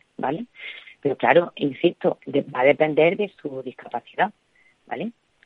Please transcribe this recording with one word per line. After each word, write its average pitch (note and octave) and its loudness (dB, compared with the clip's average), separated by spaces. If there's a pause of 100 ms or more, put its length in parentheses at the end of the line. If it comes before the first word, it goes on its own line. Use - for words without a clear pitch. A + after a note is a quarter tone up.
(160)
¿vale? D#3+ -4 (560)
Pero - 0
claro, D#3 4
insisto, C#3 -2
de-, C3+ -2
va - -8
a C3 2
depender D#3 4
de G3+ -4
su C3+ -10
discapacidad, - -6 (560)
¿vale? F3 -8 (360)